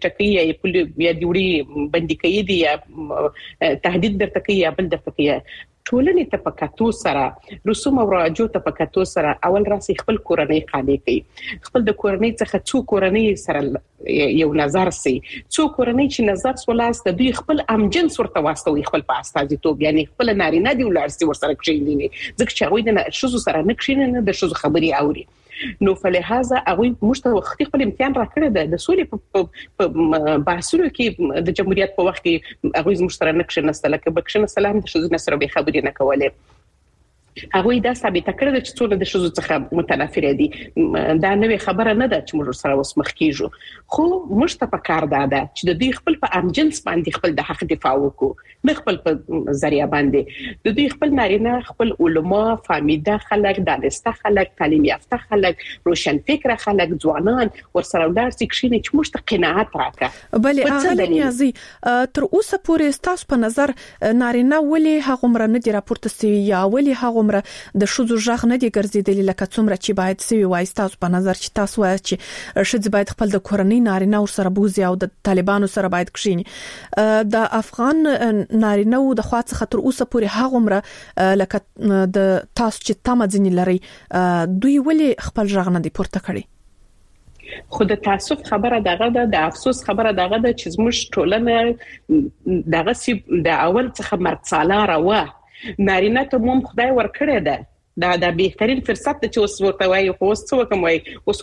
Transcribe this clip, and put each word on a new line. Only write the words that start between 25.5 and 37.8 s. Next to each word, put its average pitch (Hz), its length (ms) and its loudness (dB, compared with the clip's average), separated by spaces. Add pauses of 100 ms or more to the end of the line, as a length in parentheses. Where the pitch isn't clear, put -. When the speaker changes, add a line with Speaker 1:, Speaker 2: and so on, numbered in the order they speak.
Speaker 1:
نو 190 100 4 (100)
په 190 60 0
لحاظه 233 500 0 (100)
هغوی 202 220 2
موږ 240 340 0
ته 247 120 2
وختي - 320 -2
خپل 277 140 0
امتحان 262 320 0
راکړی 254 420 0
دی. 165 60 2 (100)
د 170 120 -2
سولې 370 260 2
په، 214 80 -8 (140)
په، 196 80 2 (360)
په، 202 120 2
م، 156 580 2
بحثونو 180 420 0
کې 165 600 -2
د 185 100 -4
جمهوریت 190 380 0
په 180 120 2
وخت - 160 -6
کې 170 100 2 (420)
هغوی 160 240 2
زموږ 180 180 -2
سره 160 140 0
نه 165 120 0
کښېنستل. 156 520 -2
که - 140 -2
به 165 100 0
کښېنستل 208 460 0
هم 208 140 0
د 185 80 -6
ښځو 165 240 -2
نه 165 140 0
سره 147 100 0
به 147 100 -2
یې 143 40 -4
خبرې 151 340 0
نه 143 160 -2
کولې. 139 300 2 (1200)
هغوی 220 260 2